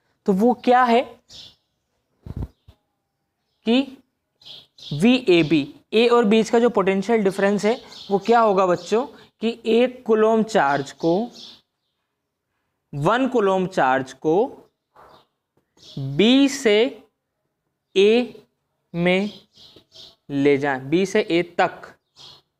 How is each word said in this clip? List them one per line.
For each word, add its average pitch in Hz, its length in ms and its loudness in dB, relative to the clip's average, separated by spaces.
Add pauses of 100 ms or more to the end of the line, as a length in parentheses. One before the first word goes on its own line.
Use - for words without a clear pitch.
(260)
तो 214 60 0
वो 214 200 2 (120)
क्या 247 200 4
है 240 160 2 (2750)
कि 254 300 -2 (960)
वीएबी, 170 840 0 (180)
ए 226 160 2
और 240 160 2
बीच 214 260 2
का 233 80 2
जो 240 120 2
पोटेंशियल 196 520 -2
डिफरेंस 196 420 -2
है 214 100 0 (360)
वो 196 80 0
क्या 226 220 2
होगा 202 260 2
बच्चों 185 380 -2 (360)
कि 220 100 -4 (160)
एक 247 380 0
कूलम 220 400 2
चार्ज 143 500 -2
को, 165 180 -2 (1800)
वन 208 360 0
कूलम 190 400 0
चार्ज 135 460 -2
को 165 300 0 (1400)
बी 196 600 2
से 214 300 0 (1160)
ए 220 380 2 (600)
में 180 360 0 (1000)
ले 143 280 2
जाए, 139 220 -4
बी 156 260 -2
से 214 160 -2
ए 170 200 -2 (160)
तक - 360 -4 (640)